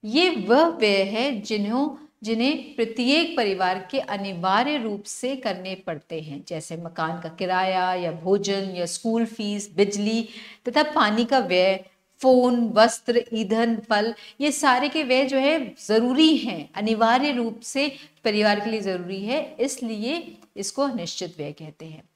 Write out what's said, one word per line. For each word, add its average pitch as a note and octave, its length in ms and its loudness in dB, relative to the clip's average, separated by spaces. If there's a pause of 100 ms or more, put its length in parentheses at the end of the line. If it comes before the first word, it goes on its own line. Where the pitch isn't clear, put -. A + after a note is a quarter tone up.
ये D4+ 260 2
वह B3 360 4
व्यय G#3+ 360 2
है A3 380 -2
जिन्हों, A3+ 680 -4 (140)
जिन्हें A#3 540 -2
प्रत्येक C4 600 0
परिवार F#3+ 540 0
के - 100 -2
अनिवार्य G3 800 0
रूप G#3+ 260 -6
से C4 320 -6
करने F#3+ 380 -6
पड़ते E3 460 -10
हैं, D3+ 280 -12
जैसे D#3+ 280 -8
मकान E3+ 440 -6
का E3 80 -10
किराया F#3 680 0
या F3 180 -4
भोजन G3 580 -2
या F3 160 -4
स्कूल A3+ 400 -2
फीस, G#3 500 -8
बिजली G#3 520 0 (400)
तथा C4+ 140 4
पानी A#3+ 420 2
का C4 140 2
व्यय, F#3+ 460 2 (340)
फोन, B3 500 4
वस्त्र, A3+ 640 4
ईंधन, A3+ 440 0
फल, G#3+ 380 0 (260)
ये C#4+ 120 0
सारे C#4 360 2
के D4+ 140 -2
व्यय C4 220 2
जो C4+ 140 0
है C4+ 360 0
ज़रूरी B3+ 600 4
हैं, D#3+ 380 -6
अनिवार्य A3+ 580 2
रूप A3+ 280 -4
से C#4 360 -4 (280)
परिवार G#3 360 2
के G#3+ 100 -4
लिए A3 100 -2
ज़रूरी F#3+ 440 -6
है, C#4+ 360 -4
इसलिए A#3+ 800 -6 (180)
इसको C4+ 320 -4
निश्चित F3 480 -8
व्यय D3 160 -10
कहते D#3 340 -18
हैं। D#3 160 -18 (140)